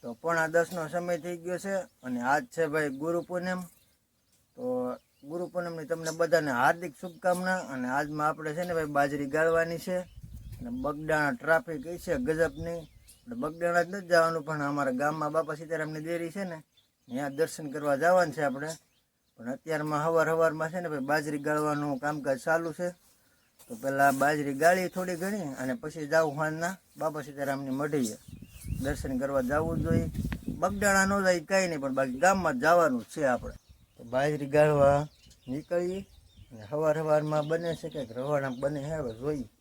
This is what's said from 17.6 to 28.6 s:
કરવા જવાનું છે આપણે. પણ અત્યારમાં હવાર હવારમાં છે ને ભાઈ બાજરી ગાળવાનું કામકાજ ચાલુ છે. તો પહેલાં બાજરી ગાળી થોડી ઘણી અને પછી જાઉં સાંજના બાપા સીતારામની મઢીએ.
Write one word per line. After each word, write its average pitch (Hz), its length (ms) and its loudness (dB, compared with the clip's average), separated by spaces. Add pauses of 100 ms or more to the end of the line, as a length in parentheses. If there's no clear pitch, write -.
કરવા 143 260 0
જવાનું 170 380 4
છે 156 80 -2
આપણે. 143 340 -2 (600)
પણ 117 160 -8
અત્યારમાં 151 520 -2
હવાર 160 240 4
હવારમાં 160 420 2
છે 180 100 -6
ને 175 80 -6
ભાઈ 151 100 -4
બાજરી 147 400 -2
ગાળવાનું 147 600 0
કામકાજ 139 400 -2
ચાલુ 165 340 0
છે. 175 200 -4 (760)
તો 123 60 -10
પહેલાં 135 440 4
બાજરી 143 360 2
ગાળી 175 340 4
થોડી 180 280 -4
ઘણી 196 220 -4
અને 131 360 -4
પછી 156 320 -8
જાઉં 156 300 2
સાંજના 160 400 -2 (200)
બાપા 151 260 -4
સીતારામની 139 480 -4
મઢીએ. 135 460 -2 (640)